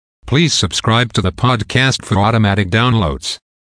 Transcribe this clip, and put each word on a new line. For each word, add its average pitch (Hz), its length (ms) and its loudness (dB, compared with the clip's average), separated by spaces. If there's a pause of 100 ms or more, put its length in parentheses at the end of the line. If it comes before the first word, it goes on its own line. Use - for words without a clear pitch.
(260)
Please 151 260 2
subscribe 113 640 -2
to 110 80 0
the 92 100 0
podcast 123 720 0
for 98 140 0
automatic 101 500 2
downloads. 110 720 0 (260)